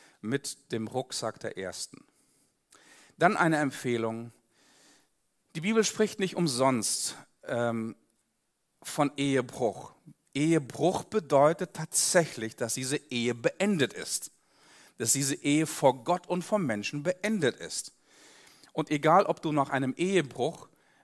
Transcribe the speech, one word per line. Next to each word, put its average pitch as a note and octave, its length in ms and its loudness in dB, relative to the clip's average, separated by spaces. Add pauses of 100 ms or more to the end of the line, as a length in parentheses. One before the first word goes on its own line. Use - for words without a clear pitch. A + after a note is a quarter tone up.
(200)
mit - 520 -6
dem A2+ 160 -4
Rucksack B2 500 -6
der - 200 -10
ersten. - 440 -10 (1160)
Dann F3+ 180 4
eine D#3+ 220 2
Empfehlung. A#2 720 -4 (1200)
Die D#3+ 60 -8
Bibel G#3+ 240 2
spricht - 340 0
nicht F#3+ 160 -2
umsonst, C3 800 0 (300)
ähm, A#2 500 -4 (880)
von C#3+ 340 -2
Ehebruch. C3 800 -2 (380)
Ehebruch D#3 720 0
bedeutet D#3+ 720 2
tatsächlich, D#3 800 0
dass A#2 180 -2
diese C3 240 -2 (120)
Ehe A#2+ 240 0
beendet D3+ 600 0
ist, - 360 -6 (680)
dass A#2 140 0
diese C#3 220 0
Ehe D3 320 2
vor C3 380 2
Gott F3 220 0
und F3 160 -2
vom G3+ 220 0
Menschen A2+ 380 -4
beendet F3+ 540 0
ist. - 360 -10 (800)
Und - 180 -4
egal, D#3 360 6
ob - 160 -2
du D#3+ 100 -2
nach C#3 180 2
einem C3 260 0
Ehebruch D#3+ 720 -2 (360)